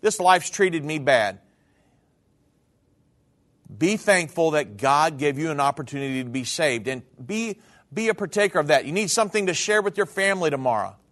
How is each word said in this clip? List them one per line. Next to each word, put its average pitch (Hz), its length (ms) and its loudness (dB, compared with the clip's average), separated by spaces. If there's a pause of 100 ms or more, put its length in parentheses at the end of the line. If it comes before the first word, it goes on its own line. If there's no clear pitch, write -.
this 202 180 0
life's 180 300 4
treated 175 340 0
me 156 140 -4
bad." 120 420 2 (2250)
Be 180 200 2
thankful 170 560 0
that 139 240 -2
God 143 420 2
gave 139 200 0
you 160 120 -2
an 147 100 -4
opportunity 139 640 -4
to 123 60 -8
be 127 160 -6
saved, 120 420 -2
and 127 160 -6 (240)
be, 214 320 -4 (340)
be 220 180 -2
a 208 40 2
partaker 202 460 0
of 147 80 0
that. 139 160 6
You 139 80 -6
need 190 180 -2
something 214 360 0
to 180 80 0
share 214 280 0
with 196 140 -4
your 202 100 0
family 190 440 0
tomorrow. 117 440 -2 (180)